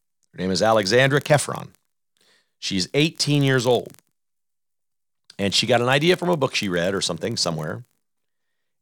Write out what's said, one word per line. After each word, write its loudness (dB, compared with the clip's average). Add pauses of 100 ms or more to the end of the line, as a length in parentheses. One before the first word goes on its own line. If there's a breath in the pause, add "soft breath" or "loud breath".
(340)
Her -20
name -2
is 0
Alexandra 2
Kefron. 0 (920)
She's -4
eighteen 2
years 2
old. 0 (1500)
And -2
she 0
got 4
an 0
idea 2
from -4
a 0
book -2
she -4
read -2
or -2
something -6
somewhere. -6 (960)